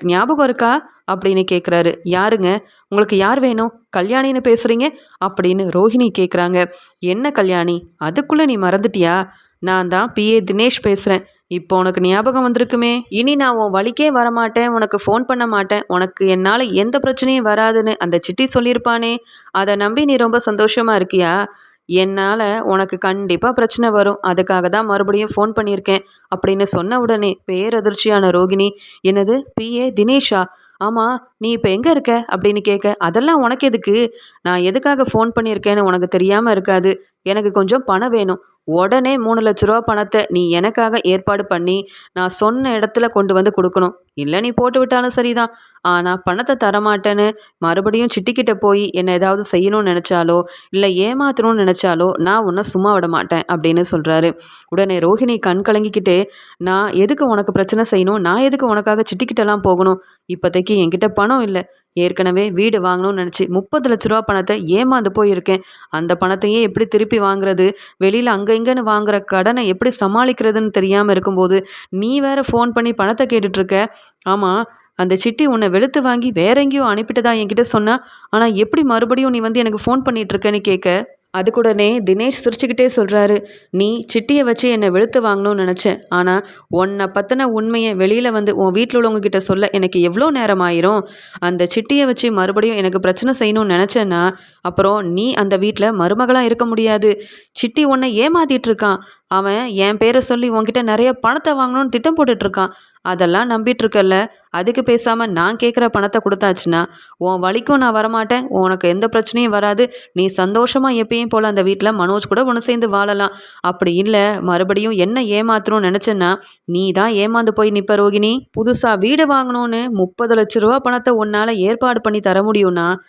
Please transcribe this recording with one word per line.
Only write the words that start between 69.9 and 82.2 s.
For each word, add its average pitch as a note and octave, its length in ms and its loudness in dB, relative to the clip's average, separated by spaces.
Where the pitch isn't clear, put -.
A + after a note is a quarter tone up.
சமாளிக்கிறதுன்னு A3 720 0
தெரியாம G3+ 400 2
இருக்கும்போது F#3 560 0
நீ A3+ 300 -2
வேற C#4 200 0
ஃபோன் A#3+ 300 0
பண்ணி A#3 220 0
பணத்தை A3+ 340 0
கேட்டுட்டு G3+ 340 0
இருக்க. G3 340 0
ஆமா, G3 340 0
அந்த F#3 220 0
சிட்டி A#3 300 0
உன்னை A3 220 2
வெளுத்து B3+ 340 2
வாங்கி B3 300 0
வேற G3+ 280 2
எங்கேயோ C#4 240 0
அனுப்பிட்டதா A3 500 0
என்கிட்ட G#3+ 260 0
சொன்னா. A#3 420 0
ஆனா A3 140 2
எப்படி G#3+ 380 0
மறுபடியும் B3+ 480 0
நீ A#3+ 80 0
வந்து A3+ 220 -2
எனக்கு G#3+ 180 -2
ஃபோன் B3+ 220 0
பண்ணிட்டு A3 360 -2
இருக்கேன்னு?" G#3 220 0
கேட்க, F#3+ 300 0
அதுக்குடனே A3 600 2
தினேஷ் A#3 320 0